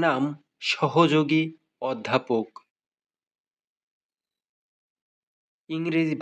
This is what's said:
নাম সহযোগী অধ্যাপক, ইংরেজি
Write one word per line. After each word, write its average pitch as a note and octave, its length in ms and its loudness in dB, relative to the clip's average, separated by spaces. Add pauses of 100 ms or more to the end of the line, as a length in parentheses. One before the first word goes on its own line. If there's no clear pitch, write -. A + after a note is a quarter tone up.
নাম C3+ 160 2 (500)
সহযোগী D#3 720 2 (380)
অধ্যাপক, B2 680 -2 (3250)
ইংরেজি E3 520 -2